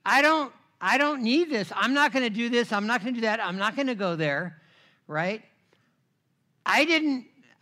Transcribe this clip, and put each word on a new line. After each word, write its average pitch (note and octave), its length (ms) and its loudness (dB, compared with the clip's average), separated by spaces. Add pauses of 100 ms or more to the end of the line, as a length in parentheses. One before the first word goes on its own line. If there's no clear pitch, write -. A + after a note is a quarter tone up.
I B3 180 4
don't, D4+ 300 2 (280)
I G#3 180 0
don't C#4+ 240 0
need D4+ 280 2
this. G#3+ 240 -4
I'm A3 200 0
not C#4+ 180 2
gonna B3 180 0
do A#3 180 -2
this. A#3+ 240 0
I'm G#3 160 -2
not A#3 120 0
gonna B3 120 -6
do A#3 80 -4
that. A3 200 0
I'm F#3 180 -4
not G#3 180 -2
gonna C4 180 -2
go F#3 220 -2
there," D#3 440 -4 (460)
right? F3+ 360 -4 (1200)
I A3+ 180 4
didn't, D#4 420 0 (360)